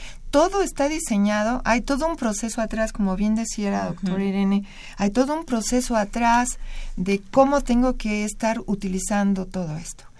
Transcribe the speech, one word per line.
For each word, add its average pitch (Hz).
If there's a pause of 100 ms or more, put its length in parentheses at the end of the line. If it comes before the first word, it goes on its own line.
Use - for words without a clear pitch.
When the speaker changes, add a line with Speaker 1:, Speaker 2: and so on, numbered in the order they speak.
(320)
Speaker 1:
todo 370
está 285
diseñado, 214
hay 233
todo 277
un 330
proceso 226
atrás, 220
como 190
bien 208
decía 220
la 202
Speaker 2:
Ujú. 175
Speaker 1:
doctora 185
Irene, 196 (340)
hay 202
todo 269
un 330
proceso 247
atrás 233 (400)
de 196 (100)
cómo 269
tengo 247
que 214
estar 220
utilizando 196
todo 175
esto. - (140)